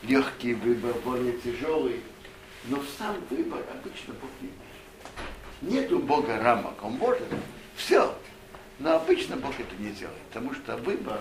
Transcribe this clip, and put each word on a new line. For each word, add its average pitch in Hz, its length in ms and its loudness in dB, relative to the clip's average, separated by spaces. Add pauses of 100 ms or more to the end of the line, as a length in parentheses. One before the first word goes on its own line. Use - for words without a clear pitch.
лёгкий 127 500 4
выбор, 113 400 2 (120)
более 123 340 0
тяжёлый. 127 640 0 (640)
Но 131 120 0
в - 80 -4 (120)
сам 208 180 -2 (140)
выбор - 320 -2 (100)
обычно - 440 -10
Бог 135 140 -10 (120)
не 92 80 -8
вмешивается. - 1120 -14
Нет 226 300 2
у 165 80 4
Бога 139 380 4
рамок, 110 460 4
он 107 100 -2
может 247 340 2 (480)
всё. - 420 6 (640)
Но 208 160 6
обычно - 400 4
Бог 139 240 -4
это - 180 -6
не 104 140 -4
делает, 82 380 -10
потому 123 240 -4
что - 240 -6
выбор — 180 440 -2